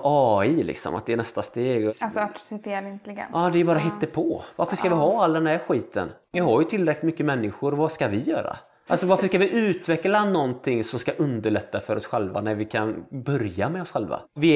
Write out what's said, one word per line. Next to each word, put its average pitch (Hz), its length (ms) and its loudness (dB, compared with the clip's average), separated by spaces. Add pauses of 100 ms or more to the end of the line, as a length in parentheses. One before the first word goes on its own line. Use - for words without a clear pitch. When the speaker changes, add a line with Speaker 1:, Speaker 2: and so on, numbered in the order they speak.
Speaker 1:
A 123 420 4
I, 147 180 2
liksom, 78 320 -4
att 107 100 -6
det 117 80 0
är 113 40 2
nästa 110 240 -4
steg. 120 440 0
Speaker 2:
Alltså 214 340 -2
artificiell 208 680 -8
intelligens. 202 480 -12
Speaker 1:
Ja, 175 200 2
det 170 60 4
är 175 40 4
bara 170 160 4
Speaker 2:
Ja. 151 40 0
Speaker 1:
hittepå. - 600 -2 (120)
Varför 170 200 -2
ska 185 140 0
vi 170 60 4
Speaker 2:
Ja. 156 60 2
Speaker 1:
ha 196 220 4
all 160 100 4
den 160 140 2
här 160 120 2
skiten? 104 500 -2 (220)
Vi 175 80 -2
har 143 220 4
ju 160 60 2
tillräckligt 160 360 0
mycket 156 220 0
människor. 135 460 0
Vad 151 200 0
ska - 160 -2
vi 104 120 0
göra? - 380 -2 (300)
Alltså, 175 180 0
varför 190 220 4
ska 190 100 2
vi 190 140 4
utveckla 208 720 2
någonting 127 580 0
som 120 160 -6
ska 135 120 -2
underlätta 110 680 -2
för 107 160 -4
oss 107 100 -4
själva 101 360 -2
när 107 140 -2
vi 104 100 -2
kan 107 460 -4
börja 120 580 -2
med 180 120 -6
oss 165 100 -12
själva? 95 280 -4 (160)
Vi 156 200 4